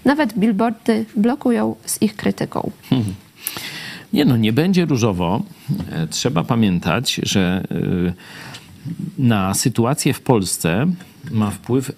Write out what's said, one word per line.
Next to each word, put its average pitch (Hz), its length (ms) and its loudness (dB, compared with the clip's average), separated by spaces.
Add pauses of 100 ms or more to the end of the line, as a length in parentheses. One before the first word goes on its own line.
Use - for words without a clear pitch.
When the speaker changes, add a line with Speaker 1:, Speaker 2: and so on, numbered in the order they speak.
Speaker 1:
Nawet 285 340 2
billboardy 226 680 0 (100)
blokują 226 600 2 (100)
z - 160 -4
ich 214 140 0
krytyką". - 560 -2 (180)
Speaker 2:
Hmm. 113 240 0 (1000)
Nie 285 120 4
no, 131 120 4
nie 110 160 4
będzie 175 320 4
różowo. 104 560 2 (500)
E, 80 160 -4
trzeba - 360 -2
pamiętać, 107 680 2 (100)
że, 92 480 0
e, 90 420 0 (1040)
na 104 360 2
sytuację 120 600 0
w - 80 -8
Polsce 107 640 2 (440)
ma 107 200 0
wpływ 127 460 -2